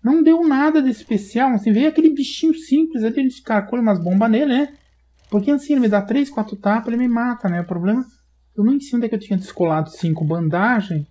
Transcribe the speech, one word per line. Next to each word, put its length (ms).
Não 200
deu 240
nada 360
de 80
especial, 600
assim, 200
veio 160
aquele 260
bichinho 400
simples 500
ali, 160
a 20
gente 200
carcou 360
umas 240
bombas 280
nele, 160
né? 160
Porque 200
assim, 240
ele 80
me 60
dá 140
três, 260
quatro 280
tapas, 320
ele 80
me 120
mata, 400
né? 120
O 60
problema, 380
eu 80
nem 160
sei 160
onde 100
é 20
que 60
eu 40
tinha 200
descolado 520
cinco 340
bandagem. 880